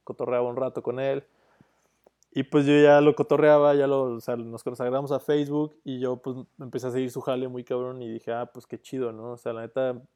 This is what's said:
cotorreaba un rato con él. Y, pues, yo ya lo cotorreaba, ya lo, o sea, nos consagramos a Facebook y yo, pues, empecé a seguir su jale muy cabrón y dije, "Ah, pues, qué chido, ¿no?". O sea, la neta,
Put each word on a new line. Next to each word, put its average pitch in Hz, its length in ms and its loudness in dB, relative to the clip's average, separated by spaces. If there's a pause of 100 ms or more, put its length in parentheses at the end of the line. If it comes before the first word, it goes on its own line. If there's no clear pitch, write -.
cotorreaba 123 440 -4
un 120 80 -8
rato 127 260 -6
con 123 180 -6
él. 139 240 -4 (1080)
Y, 135 100 -2
pues, 147 200 4
yo 143 80 4 (100)
ya 147 200 10
lo 147 120 6
cotorreaba, 147 600 4
ya 143 120 2
lo, 135 180 0 (100)
o 113 60 -10
sea, 120 160 -6
nos 113 280 -10
consagramos 127 480 -4
a 135 80 -2
Facebook 147 640 -2
y 127 160 -10
yo, 127 160 -2
pues, 123 180 -8 (260)
empecé 127 260 -8
a 127 40 -6
seguir 127 200 -4
su 127 100 -10
jale 127 260 -4
muy 123 160 -10
cabrón 127 380 -6
y 117 100 -10
dije, 113 220 -8
"Ah, 120 180 -6
pues, - 160 -20
qué 113 140 -14
chido, 127 320 -8
¿no?". 113 200 -14
O 120 40 -14
sea, 120 160 -10
la 113 80 -10
neta, 123 400 -4 (160)